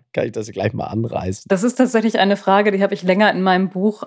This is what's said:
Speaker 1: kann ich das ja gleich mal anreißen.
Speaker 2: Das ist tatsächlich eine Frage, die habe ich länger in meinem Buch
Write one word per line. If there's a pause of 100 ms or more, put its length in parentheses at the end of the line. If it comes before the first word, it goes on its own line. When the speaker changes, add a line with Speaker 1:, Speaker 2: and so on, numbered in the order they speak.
(120)
Speaker 1:
kann
ich
das
ja
gleich
mal
anreißen.
Speaker 2:
Das
ist
tatsächlich
eine
Frage,
die
habe
ich
länger
in
meinem
Buch